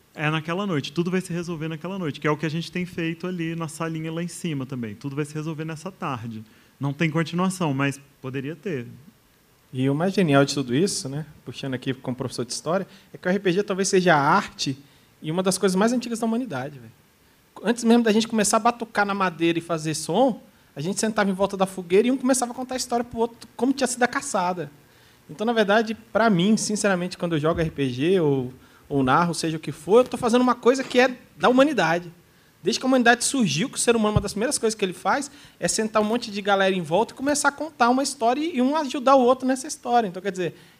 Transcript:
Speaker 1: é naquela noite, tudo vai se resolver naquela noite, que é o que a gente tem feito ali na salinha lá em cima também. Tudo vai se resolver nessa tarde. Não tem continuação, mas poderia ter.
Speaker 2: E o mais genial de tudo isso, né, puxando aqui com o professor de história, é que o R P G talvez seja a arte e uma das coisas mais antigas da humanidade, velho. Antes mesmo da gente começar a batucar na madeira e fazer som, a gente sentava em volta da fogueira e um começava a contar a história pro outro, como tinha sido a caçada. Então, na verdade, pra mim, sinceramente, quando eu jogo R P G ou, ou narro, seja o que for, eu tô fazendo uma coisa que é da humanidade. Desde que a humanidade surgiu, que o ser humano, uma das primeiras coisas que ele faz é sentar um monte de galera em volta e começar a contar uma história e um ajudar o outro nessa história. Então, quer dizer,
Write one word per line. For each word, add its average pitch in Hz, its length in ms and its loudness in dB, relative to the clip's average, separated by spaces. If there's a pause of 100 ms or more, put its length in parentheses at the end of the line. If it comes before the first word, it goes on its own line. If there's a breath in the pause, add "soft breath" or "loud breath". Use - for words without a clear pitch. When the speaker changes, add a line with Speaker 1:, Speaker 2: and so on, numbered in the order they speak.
(140)
Speaker 1:
é 151 160 -2
naquela 165 360 -4
noite, 151 260 -4
tudo 175 200 -2
vai 185 80 0
se 180 120 -10
resolver 165 360 -6
naquela 170 280 -10
noite, 165 220 -6
que - 80 -4
é 151 40 4
o 151 60 2
que 147 80 -6
a 160 40 -2
gente 165 240 -6
tem 180 120 -4
feito 170 420 -6
ali 170 280 -6
na 165 140 -6
salinha 160 440 -6
lá 165 80 -6
em 175 60 -4
cima 147 400 -6
também. 117 300 -8
Tudo 139 180 -10
vai 147 100 -4
se 147 80 -10
resolver 156 320 -8
nessa 160 280 -10
tarde. 117 500 -8 (380 soft breath)
Não 139 120 -2
tem 160 160 0
continuação, 170 640 0
mas 139 280 -2 (200)
poderia 135 360 -8
ter. 151 300 -8 (840)
Speaker 2:
E 131 160 0
o 139 60 2
mais 175 180 0
genial 143 320 6
de 139 100 -2
tudo 123 200 -2
isso, 160 340 0
né, 147 160 -8 (200)
puxando 131 300 -8
aqui 127 200 -4
com 131 160 -8
o 123 40 -6
professor 127 300 -6
de - 80 -10
história, 180 340 -4 (280 loud breath)
é - 40 -20
que - 100 -6
o - 20 0
R 196 80 0
P 196 140 0
G 196 100 2
talvez 196 240 -2
seja 180 280 4
a 147 40 6
arte 151 580 0 (460 soft breath)
e 156 80 -6
uma 180 120 -2
das 185 140 0
coisas 190 200 0
mais 226 160 4
antigas 233 260 -4
da 233 80 -2
humanidade, 151 540 -6
velho. 113 120 -20 (720 soft breath)
Antes 233 220 0
mesmo 233 180 6
da 226 80 2
gente 220 160 2
começar 220 300 0
a 220 40 2
batucar 220 460 0
na 196 80 -4
madeira 170 440 0
e 156 40 -4
fazer 160 320 -4
som, 202 480 0 (320 soft breath)
a 143 60 -10
gente 185 180 -4
sentava 214 320 0
em 190 40 -2
volta 196 220 -2
da 185 100 2
fogueira 190 420 2
e - 20 2
um 269 60 0
começava 254 340 0
a 240 40 -14
contar 254 200 -8
a - 20 -4
história 240 280 -2
pro 233 160 -8
outro, 233 360 -4
como 254 160 2
tinha 269 140 0
sido 240 160 -2
a 240 60 4
caçada. 180 600 -4 (640 soft breath)
Então, 185 160 -6
na 240 60 0
verdade, 220 420 2
pra 220 360 2
mim, 196 260 4
sinceramente, 196 600 -2
quando 170 160 -2
eu 156 40 0
jogo 165 220 0
R 160 100 0
P 139 200 -2
G 160 300 0
ou, 135 300 0 (380 soft breath)
ou 139 140 0
narro, 156 320 4
seja 160 240 -4
o - 20 -8
que - 100 -8
for, 190 280 2
eu 247 100 4
tô - 80 -6
fazendo 247 240 2
uma 254 140 4
coisa 254 280 2
que - 160 0
é 254 160 4 (220)
da 196 140 4
humanidade. 185 600 4 (520 soft breath)
Desde 220 180 -2
que 262 60 -4
a - 20 2
humanidade 240 360 4
surgiu, 208 440 0
que - 80 -12
o - 40 -4
ser 240 140 2
humano, 214 200 2
uma 208 60 4
das 196 120 -6
primeiras 233 260 -2
coisas 220 180 -2
que 208 80 -2
ele 185 80 -4
faz 240 380 -2 (300 loud breath)
é 175 80 -2
sentar 220 340 0
um - 20 2
monte 233 260 -2
de 202 120 -6
galera 196 320 2
em 185 60 0
volta 175 320 0
e - 40 -20
começar 285 340 0
a - 20 -2
contar 285 360 0
uma 262 140 4
história 254 380 0
e 320 200 -2
um 262 140 2
ajudar 277 400 2
o 269 60 8
outro 254 260 4
nessa 262 220 -2
história. 240 400 0
Então, 180 120 -8
quer 190 120 -4
dizer, 185 240 -4 (240 loud breath)